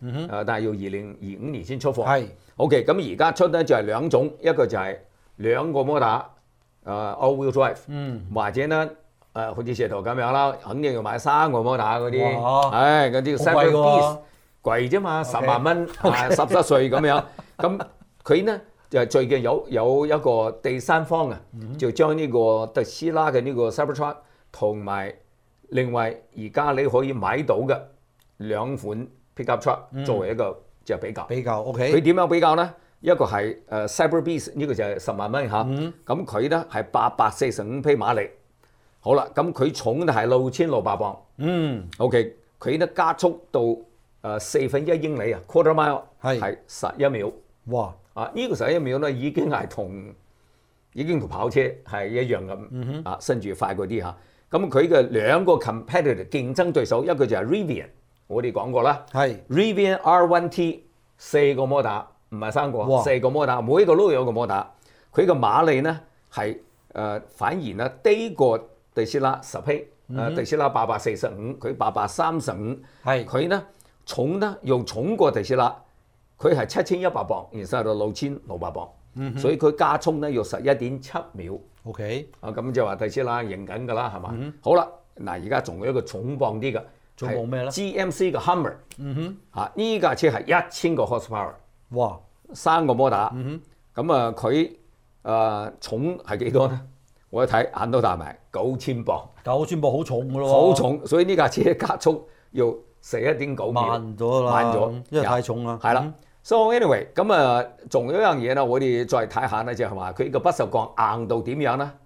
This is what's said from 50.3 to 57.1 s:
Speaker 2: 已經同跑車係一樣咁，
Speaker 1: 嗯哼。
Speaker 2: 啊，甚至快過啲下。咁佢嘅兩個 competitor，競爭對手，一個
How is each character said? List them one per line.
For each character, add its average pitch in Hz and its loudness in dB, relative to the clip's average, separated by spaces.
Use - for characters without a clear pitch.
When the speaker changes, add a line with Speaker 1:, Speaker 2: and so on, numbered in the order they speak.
Speaker 2:
已 139 -6
經 165 0
同 98 -6
跑 110 -4
車 139 2
係 101 -6
一 120 -2
樣 95 -4
咁， 95 -10
Speaker 1:
嗯 127 -10
哼。 92 -8
Speaker 2:
啊， - -8
甚 123 -2
至 98 -6
快 95 -2
過 95 -4
啲 107 -4
下。 87 -10
咁 175 0
佢 139 4
嘅 160 6
兩 120 4
個 180 6
competitor， 113 0
競 131 -4
爭 175 2
對 139 2
手， 120 2
一 170 -4
個 143 2